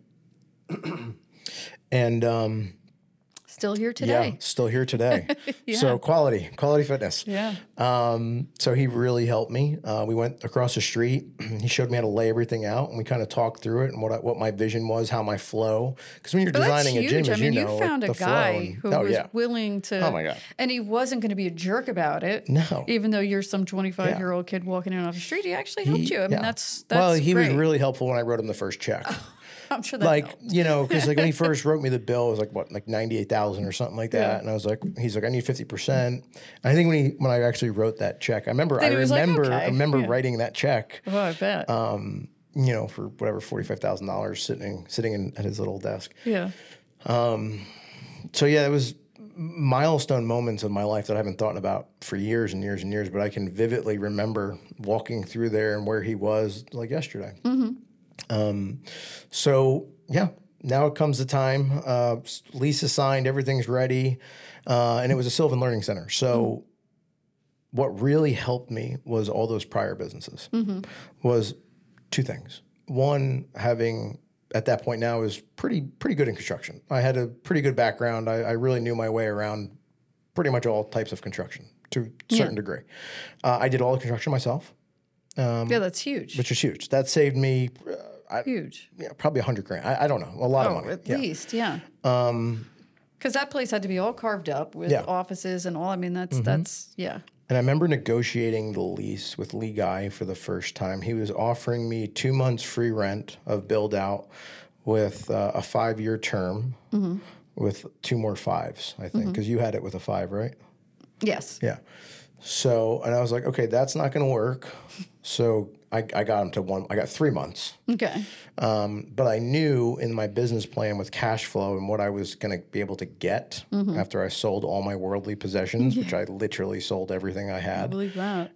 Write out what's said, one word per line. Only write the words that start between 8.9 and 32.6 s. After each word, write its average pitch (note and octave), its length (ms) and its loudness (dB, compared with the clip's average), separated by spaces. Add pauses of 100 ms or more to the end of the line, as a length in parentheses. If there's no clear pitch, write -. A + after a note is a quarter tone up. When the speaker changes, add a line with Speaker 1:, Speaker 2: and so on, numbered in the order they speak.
Speaker 1:
helped A2+ 260 2
me. D3 320 2
Uh, A2 240 0
we A2+ 60 2
went A#2 280 0
across B2 320 0
the G#2+ 60 0
street. A#2+ 460 2 (120)
<clears throat> G#2+ 220 -6
He A#2 80 0
showed A#2+ 220 2
me A#2+ 60 0
how A#2+ 40 2
to A2 80 2
lay A2+ 220 2
everything A2+ 340 0
out, A#2 240 0
and - 80 -8
we A2+ 80 -2
kinda A#2 220 -2
talked A2+ 360 0
through A#2 220 2
it C3 80 -2
and A2 80 -8
what A2 120 0
I, A2+ 40 0
what A#2 220 -2
my A2 120 0
vision A2 380 0
was, A2+ 220 0
how A#2 120 0
my G#2 140 0
flow. A2 580 0 (280)
'Cause - 100 -12
when F#3+ 120 6
you're F3 80 2
Speaker 2:
But - 80 4
that's C#3+ 240 4
Speaker 1:
designing B2+ 200 4
a - 40 0
gym, - 100 4
Speaker 2:
huge. - 100 4
Speaker 1:
as G#2+ 100 2
Speaker 2:
I A2+ 40 2
mean, - 100 4
Speaker 1:
you - 80 2
Speaker 2:
you - 60 0
Speaker 1:
know, - 120 0
Speaker 2:
found D4+ 240 0
Speaker 1:
like, G3+ 80 0
Speaker 2:
a - 40 2
Speaker 1:
the - 40 -8
flow F#3 80 0
Speaker 2:
guy G#3+ 220 4
Speaker 1:
and F3 280 -2
Speaker 2:
who G3+ 180 -2
Speaker 1:
Oh, - 80 4
Speaker 2:
was G2+ 100 2
Speaker 1:
yeah. - 220 0
Speaker 2:
willing A3+ 480 0
to F3+ 240 0
Speaker 1:
Oh, D3+ 40 2
my D#2+ 120 0
God. D2+ 160 -4 (200)
Speaker 2:
and B3+ 120 0
he B3 100 -2
wasn't A#3+ 400 0
gonna G#3 160 0
be F#3+ 100 0
a F3 40 -2
jerk F#3 380 -2
about D#3 360 0
it, G#3 240 -2
Speaker 1:
No. D3+ 400 2
Speaker 2:
even A3 220 2
though G#3 100 2
you're G3 220 0
some G3 240 -2
twenty-five-year-old F#3 800 -2
Speaker 1:
Yeah. - 120 -14
Speaker 2:
kid F3 60 -8
walking F#3 300 -4
down F3+ 180 -2
the F3 80 -8
street. F4+ 240 -4
He F4+ 80 -4
actually G4+ 320 -6
helped E3 240 4
Speaker 1:
He, F#4 60 0
Speaker 2:
you. G#3 60 0
I - 20 2
mean, F#3+ 100 0
Speaker 1:
yeah. - 100 2
Speaker 2:
that's, - 480 -6
Speaker 1:
Well, F3 220 6
Speaker 2:
that's D#3 120 4
Speaker 1:
he F3+ 100 6
was E3+ 140 6
Speaker 2:
great. C3+ 80 4
Speaker 1:
really D#3 220 4
helpful C3+ 300 2
when B2+ 100 2
I A#2+ 40 2
wrote A#2 180 0
him A2 60 -2
the G#2 80 -2
first G2 260 -6
check. - 260 -2
Speaker 2:
<laughs> - 100 -6 (560)
I'm C4 100 -2
sure B3 180 -4
that G3+ 40 4
Speaker 1:
Like, D3+ 220 6
Speaker 2:
helped. - 160 -16 (100)
Speaker 1:
you E3+ 120 6
know, D3 200 4
'cause, C#3 220 2
like, D3 100 4
when D#3+ 100 6
he D#3 60 4
Speaker 2:
<laughs> E3 140 2
Speaker 1:
first D3 180 2
wrote D#3 160 4
me C3+ 100 0
the B2 100 2
bill, A#2+ 260 2
it A#2 40 4
was, A2 100 2
like, G#2 120 -2
what, F2 200 -6